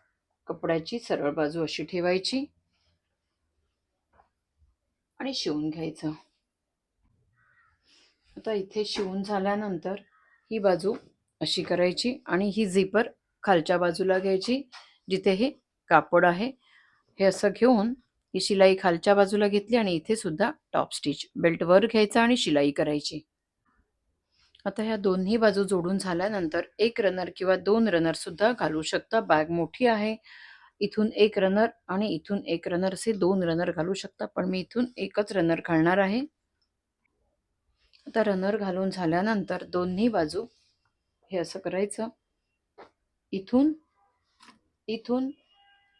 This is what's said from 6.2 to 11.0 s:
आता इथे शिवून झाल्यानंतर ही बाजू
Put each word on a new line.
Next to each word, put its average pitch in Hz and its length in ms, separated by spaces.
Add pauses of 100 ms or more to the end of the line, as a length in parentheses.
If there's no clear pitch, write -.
आता 220 160
इथे 202 320
शिवून 196 380
झाल्यानंतर 196 720 (560)
ही 220 80
बाजू 190 360 (460)